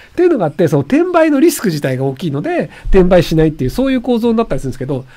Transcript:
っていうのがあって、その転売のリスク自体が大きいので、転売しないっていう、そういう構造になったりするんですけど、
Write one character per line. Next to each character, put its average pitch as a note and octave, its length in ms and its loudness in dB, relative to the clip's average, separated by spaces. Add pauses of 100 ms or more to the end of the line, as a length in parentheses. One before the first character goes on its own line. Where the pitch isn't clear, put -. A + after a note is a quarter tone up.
(100)
っ - 60 -20
て E4+ 80 2
い - 20 4
う - 20 4
の D#4+ 100 0
が F3+ 80 0
あ - 20 0
っ C#3+ 40 -6
て、 F3+ 140 0
そ D3+ 120 2
の - 20 2
転 D4+ 320 0
売 D#4+ 180 4
の D4 80 2
リ E4 140 2
ス - 80 -8
ク A#3 80 -2
自 D#3 120 -4
体 C3 180 -4
が C3 60 -4
大 C3+ 120 -4
き F3 120 -6
い - 40 -4
の C#3 100 -4
で、 D4 280 -4 (160)
転 F#3 180 4
売 F3+ 180 4
し - 140 0
な D#3 80 4
い D#3+ 60 2
っ - 20 -8
て D#3 100 -6
い B2+ 60 -2
う、 - 20 -4
そ B3 140 -2
う C4+ 80 0
い - 20 0
う B3+ 60 0
構 A#3+ 180 -2
造 A#3 140 0
に A3 40 0
な A3+ 60 0
っ A3+ 60 -4
た - 80 -4
り D3+ 40 -4
す - 40 -10
る G3 60 -4
ん - 20 -8
で - 0 -
す - 80 -12
け B2+ 60 -6
ど、 C3 180 -6 (120)